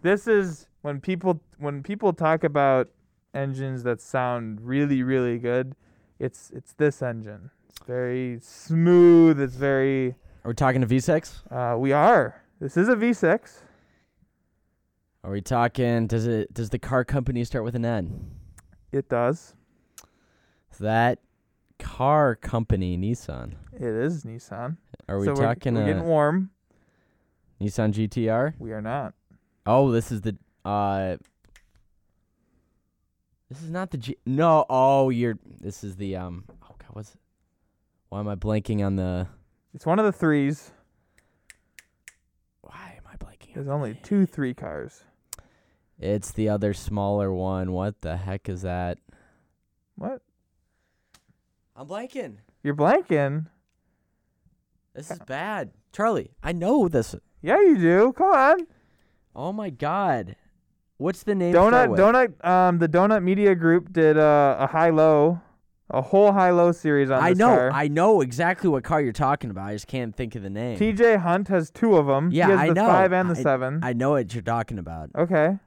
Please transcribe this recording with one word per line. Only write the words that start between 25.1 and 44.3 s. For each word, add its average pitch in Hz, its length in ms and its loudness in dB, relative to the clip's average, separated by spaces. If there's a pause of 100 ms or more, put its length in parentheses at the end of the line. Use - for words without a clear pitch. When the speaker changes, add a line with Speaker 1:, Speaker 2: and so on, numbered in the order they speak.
Speaker 2:
we 101 60 -4
Speaker 1:
So 139 80 0
we're, 139 80 -2
Speaker 2:
talking 120 340 -2
Speaker 1:
we're 107 80 -2
Speaker 2:
a - 20 0
Speaker 1:
getting 101 200 -2
warm. 165 440 0 (1120)
Speaker 2:
Nissan 107 320 -2
G 107 160 -4
T 113 220 -4
R? 131 300 -2
Speaker 1:
We 113 140 -14
are 107 80 -12
not. 117 320 -10 (520)
Speaker 2:
Oh, 131 260 2
this 117 200 -2
is 107 100 -6
the, 104 140 -6 (300)
uh, 98 520 -4 (2250)
this 135 140 -18
is 160 80 -12
not 185 200 -8
the 151 60 -8
G, 120 280 -10
no, 156 440 4
oh, 135 400 4
you're, 120 300 -2 (200)
this - 240 -14
is 95 120 -12
the, 95 220 -8
um, 90 260 -10 (200)
oh - 140 -20
God, - 140 -20
what's 107 200 -18
it? - 80 -20 (920)
Why 98 100 -10
am 104 80 -6
I 101 80 -6
blanking 104 500 -2
on 98 100 -2
the 92 320 -4 (460)
Speaker 1:
It's - 120 -16
one 165 120 0
of 214 80 0
the 202 60 0
threes. 147 600 -2 (1900)
Speaker 2:
Why - 360 -20
am - 140 -20
I - 40 -20
blanking - 340 -20
on - 60 -20
Speaker 1:
There's 139 120 -10
Speaker 2:
the 135 60 -6
Speaker 1:
only 131 200 -6
Speaker 2:
name? - 100 -16
Speaker 1:
two 196 220 2
three 131 280 -6